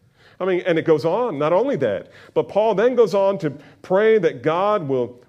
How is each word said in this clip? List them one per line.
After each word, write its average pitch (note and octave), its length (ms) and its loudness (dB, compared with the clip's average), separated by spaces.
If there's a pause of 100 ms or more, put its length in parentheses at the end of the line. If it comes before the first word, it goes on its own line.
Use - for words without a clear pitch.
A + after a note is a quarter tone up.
(400)
I F3+ 60 -4
mean, F3+ 200 -2
and E3 140 2
it D#3 60 -4
goes D#3+ 200 2
on, G3 320 -2
not D3+ 160 0
only A#3+ 220 0
that, A2+ 360 -4 (220)
but - 160 -2
Paul G#3+ 240 0
then A#3 220 2
goes A3 180 2
on G3 240 0
to D3 160 -4 (300)
pray A3 340 2
that C#3+ 240 -2
God F3+ 460 -2
will, B2+ 420 -4